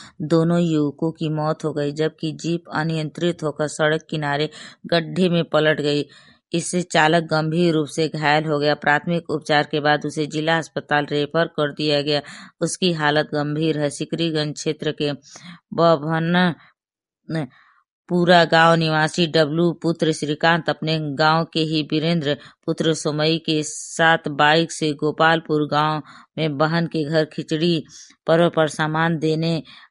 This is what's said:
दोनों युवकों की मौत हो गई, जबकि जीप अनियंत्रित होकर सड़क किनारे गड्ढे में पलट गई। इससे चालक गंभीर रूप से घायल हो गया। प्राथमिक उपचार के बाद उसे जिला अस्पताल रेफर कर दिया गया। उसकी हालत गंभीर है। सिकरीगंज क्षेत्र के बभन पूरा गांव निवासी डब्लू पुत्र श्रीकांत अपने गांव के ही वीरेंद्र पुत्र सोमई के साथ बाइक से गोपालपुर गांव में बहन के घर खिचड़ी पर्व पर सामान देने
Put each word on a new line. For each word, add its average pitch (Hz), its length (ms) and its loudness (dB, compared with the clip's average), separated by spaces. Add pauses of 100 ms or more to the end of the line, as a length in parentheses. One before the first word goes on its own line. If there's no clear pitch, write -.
(220)
दोनों 165 400 2
युवकों 156 500 0
की 160 180 -6
मौत 156 340 -4
हो 151 100 -4
गई, 147 180 -4
जबकि 156 400 -4
जीप 170 320 -6 (100)
अनियंत्रित 160 680 -4
होकर 151 240 -4
सड़क 156 420 0
किनारे 151 400 -4 (380)
गड्ढे 170 420 0
में 170 140 2
पलट 151 380 2
गई। 147 240 0 (480)
इससे 170 280 -2
चालक 165 420 2
गंभीर 160 500 0
रूप 156 140 0
से 160 200 -2
घायल 151 380 0
हो 151 140 0
गया। 147 160 2
प्राथमिक 151 540 -2
उपचार 147 420 0
के 156 80 0
बाद 147 260 2
उसे 151 200 -4
जिला 151 320 -2
अस्पताल 147 540 -2
रेफर 147 360 0
कर 147 260 -2
दिया 147 280 0
गया। 143 200 -2 (400)
उसकी 175 320 0
हालत 151 400 0
गंभीर 147 460 -2
है। 143 100 0
सिकरीगंज 156 640 -4
क्षेत्र 151 380 -4
के 147 200 -2 (640)
बभन 165 800 2 (1600)
पूरा 175 360 6
गांव 165 300 6
निवासी 156 520 0
डब्लू 160 460 2
पुत्र 160 380 -2
श्रीकांत 156 580 0
अपने 156 300 -2
गांव 156 540 0
के 160 60 -2
ही 156 240 0
वीरेंद्र 151 540 0 (280)
पुत्र 160 280 0
सोमई 156 440 -2
के 156 260 -2
साथ 165 640 0
बाइक 151 440 2
से 156 220 -4
गोपालपुर 151 760 0
गांव 151 340 0 (360)
में 151 200 -2
बहन 160 300 0
के 160 160 -4
घर 156 220 0
खिचड़ी 160 580 -2 (440)
पर्व 165 220 4
पर 160 180 2
सामान 160 500 -2
देने 160 460 -2 (280)